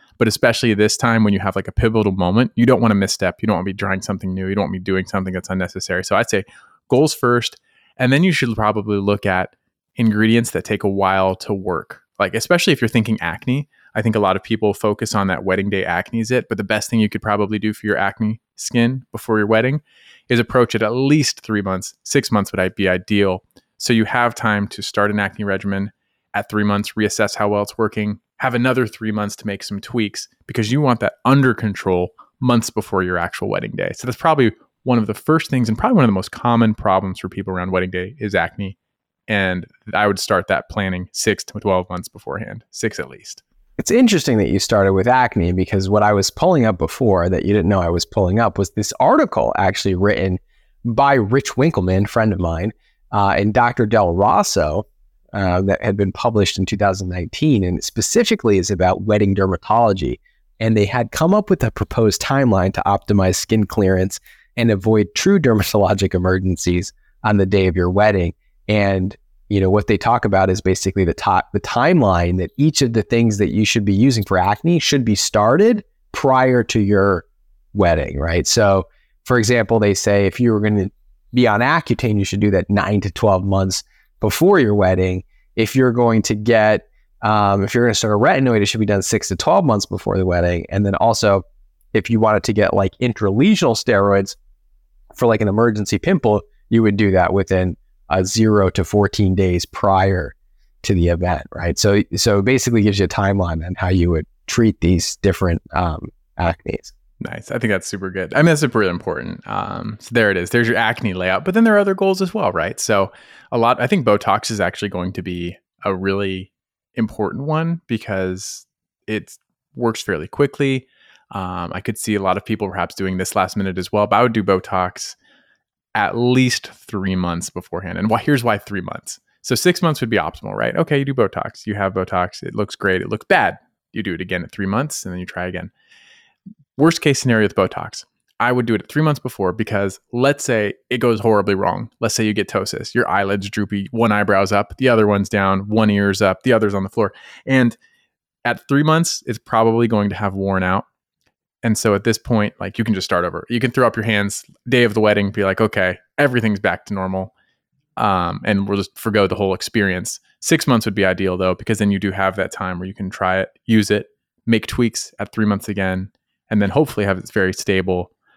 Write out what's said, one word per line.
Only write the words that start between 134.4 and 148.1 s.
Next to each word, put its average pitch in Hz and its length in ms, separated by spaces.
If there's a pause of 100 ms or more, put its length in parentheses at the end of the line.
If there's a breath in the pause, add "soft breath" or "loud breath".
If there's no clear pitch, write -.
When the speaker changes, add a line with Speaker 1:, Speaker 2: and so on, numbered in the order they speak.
Speaker 1:
at - 100
three 98 140
months, 120 380
and 92 80
then 90 80
you 90 60
try 90 200
again. 87 240 (1080 soft breath)
Worst 160 240
case 139 160
scenario 113 260
with 98 100
Botox, - 500 (360)
I 123 120
would 123 140
do 113 80
it 98 140
three 151 140
months 151 180
before, 95 320
because 101 480 (120)
let's 135 320
say 107 300 (160)
it 120 80
goes 113 220
horribly 104 340
wrong. 98 360 (100)
Let's 113 140
say 113 100
you 107 80
get 98 160
ptosis, - 460
your 120 140
eyelid's 98 420
droopy, 101 400
one 113 220
eyebrow's 101 400
up, 101 260
the 131 100
other 113 180
one's 101 220
down, 98 400
one 107 220
ear's 101 320
up, 95 200
the 127 100
other's 104 220
on 98 100
the 95 40
floor. 104 240 (340 loud breath)
And 131 300 (720)